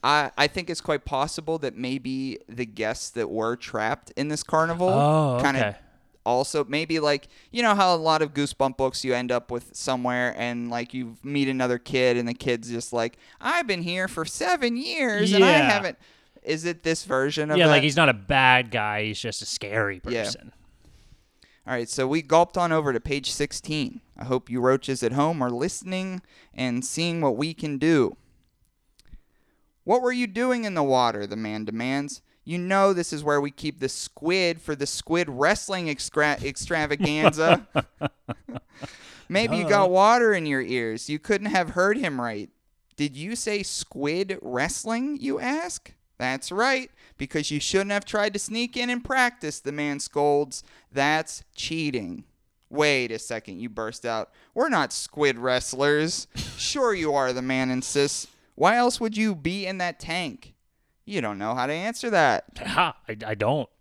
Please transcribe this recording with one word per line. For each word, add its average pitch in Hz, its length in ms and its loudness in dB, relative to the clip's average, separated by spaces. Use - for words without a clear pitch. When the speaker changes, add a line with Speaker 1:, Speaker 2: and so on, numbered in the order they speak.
Speaker 1:
I, 143 360 2
I 147 100 4
think 175 220 -6
it's 165 100 -4
quite 151 260 -2
possible 151 520 -4
that 135 180 -6
maybe 131 720 -6
the 120 180 -6
guests 110 440 -6
that 110 200 -4
were 110 280 -2
trapped - 580 -4
in 143 140 -4
this 151 140 -6
carnival 170 460 0
Speaker 2:
Oh, 151 540 4
Speaker 1:
kinda 139 160 2
Speaker 2:
okay. 101 80 -10
Speaker 1:
Also, 127 400 2
maybe, 156 340 -2
like, 147 280 0
you 240 120 -4
know 220 120 6
how 185 200 6
a - 20 0
lot 160 240 4
of 147 120 0
Goosebump 135 440 0
books 131 260 -2
you 127 100 0
end 123 180 0
up 120 200 -2
with 120 240 -8
somewhere 123 600 -2
and, 120 320 -6
like, 120 240 -6
you 120 300 -10
meet 139 240 0
another 127 320 0
kid 127 380 2
and 120 100 -2
the 117 60 -4
kid's 120 360 -4
just 117 240 -6
like, 117 240 -2
"I've 320 260 -2
been 185 140 -2
here 180 260 -2
for 165 180 -4
seven 285 520 0
years 247 560 0
and 196 100 8
I 185 80 10
Speaker 2:
Yeah. 147 180 6
Speaker 1:
haven't." 131 280 0
Is 160 220 -2
it 170 180 -4
this 160 200 0
version 143 480 0
of 151 60 4
Speaker 2:
Yeah, 175 100 8
Speaker 1:
that? 151 60 8
Speaker 2:
like, 143 100 6
he's 143 140 2
not 160 120 6
a 127 40 4
bad 127 580 4
guy, 107 340 -2
he's 107 140 -6
just - 220 -8
a 104 40 -12
scary 101 640 -4
Speaker 1:
Yeah. 117 160 -4
Speaker 2:
person. - 300 -8
Speaker 1:
All 131 60 -4
right, 120 160 -4
so 131 180 0
we 156 140 0
gulped 165 360 4
on 175 140 2
over 156 220 2
to 117 60 0
page 143 320 -4
sixteen. - 680 -4
I - 80 -10
hope 127 240 -2
you 123 100 -2
roaches 127 440 2
at 113 100 2
home 147 280 0
are 123 100 0
listening 185 680 -6
and 123 320 -2
seeing 170 360 -2
what 131 160 2
we 156 160 -2
can 147 240 -6
do. 143 400 4
"What 233 180 2
were 247 100 0
you 247 160 -2
doing 233 380 0
in 196 80 -4
the 160 100 0
water?" 120 440 2
the 101 80 -6
man 107 300 -6
demands. 131 560 -4
"You 165 140 -6
know 196 360 4
this 175 200 -2
is 147 100 -8
where 147 180 4
we 143 100 -2
keep 151 280 -8
the 131 100 0
squid 170 720 -2
for 151 140 -4
the 139 120 -4
squid 170 420 -2
wrestling 160 600 0
extra-, 147 540 0
extravaganza." 151 1300 2
Speaker 2:
<laughs> - 1600 -8
Speaker 1:
"Maybe 226 280 2
you - 60 -2
Speaker 2:
Duh. - 60 -2
Speaker 1:
got 196 220 6
water 220 420 6
in 170 120 0
your 139 160 0
ears. 117 480 -4
You 151 100 -4
couldn't 208 320 0
have 180 200 0
heard 196 260 4
him 160 220 -4
right." 110 300 -6
"Did 143 200 -4
you 175 200 -8
say 208 280 -4
squid 175 800 -4
wrestling, 220 800 -4
you 269 180 -4
ask?" 320 540 -6
"That's 131 340 -6
right, 254 400 0
because 147 320 -4
you 147 120 -2
shouldn't 196 300 0
have 202 140 -2
tried 208 280 -2
to 202 60 -4
sneak 240 360 -6
in 247 140 -2
and 247 140 -4
practice," 240 560 0
the 143 120 -6
man 147 280 -4
scolds. 147 640 0
"That's 151 520 -2
cheating." 131 720 -6
"Wait 139 420 2
a 113 80 -8
second," 107 400 -10
you 120 100 -10
burst 110 360 -8
out. 113 260 -6
"We're 302 160 -2
not 165 240 0
squid 143 460 0
wrestlers." 139 880 0
"Sure 247 360 0
you 156 200 -2
are," 131 180 2
the 127 100 -2
man 131 300 0
insists. 143 560 0
"Why 196 200 4
else 240 240 2
would 220 160 -2
you 214 200 2
be 175 300 -6
in 190 120 -6
that 180 220 -4
tank?" 165 560 -8
"You 202 160 -4
don't 104 160 -4
know 110 180 -2
how 127 120 0
to 147 60 -2
answer 220 360 -6
that." 151 360 4
Speaker 2:
Ha, 160 380 0
I, 110 180 -8
I 110 100 -4
don't. 117 340 0